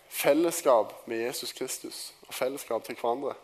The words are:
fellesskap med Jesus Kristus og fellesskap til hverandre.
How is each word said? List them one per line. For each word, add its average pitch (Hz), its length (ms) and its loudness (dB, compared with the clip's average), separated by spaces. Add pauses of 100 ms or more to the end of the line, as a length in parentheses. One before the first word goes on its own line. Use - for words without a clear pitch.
(100)
fellesskap 151 840 4 (140)
med 113 160 -2
Jesus 123 340 -4
Kristus - 540 -8 (160)
og - 80 -14
fellesskap 131 500 -2
til 120 140 -10
hverandre. 135 460 -2